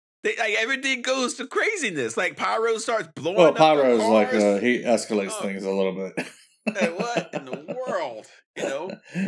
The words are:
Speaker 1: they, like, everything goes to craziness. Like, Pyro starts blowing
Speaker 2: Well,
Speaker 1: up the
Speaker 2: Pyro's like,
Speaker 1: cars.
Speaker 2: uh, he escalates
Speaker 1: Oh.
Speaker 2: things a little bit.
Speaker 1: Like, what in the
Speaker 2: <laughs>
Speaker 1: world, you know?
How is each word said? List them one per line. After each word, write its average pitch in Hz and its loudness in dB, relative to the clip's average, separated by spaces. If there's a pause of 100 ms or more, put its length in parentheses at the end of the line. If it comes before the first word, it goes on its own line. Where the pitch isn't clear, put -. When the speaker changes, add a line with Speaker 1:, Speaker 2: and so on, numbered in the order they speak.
(220)
Speaker 1:
they, 220 -2
like, 220 -2
everything 262 -2
goes 254 -2
to 254 -10
craziness. 233 -2
Like, 175 -2
Pyro 220 0
starts 214 -2
blowing 165 -4
Speaker 2:
Well, 170 10
Speaker 1:
up 135 4
the - 0
Speaker 2:
Pyro's 139 6
like, 110 4
Speaker 1:
cars. 107 4
Speaker 2:
uh, 101 4
he 120 2
escalates 107 0
Speaker 1:
Oh. - -6
Speaker 2:
things 98 -6
a 95 -2
little 95 0
bit. 92 -8 (380)
Speaker 1:
Like, 185 -2
what 214 -4
in 139 -10
the 143 -12
Speaker 2:
<laughs> 254 -8
Speaker 1:
world, 123 -6 (300)
you 180 -10
know? 165 -6 (380)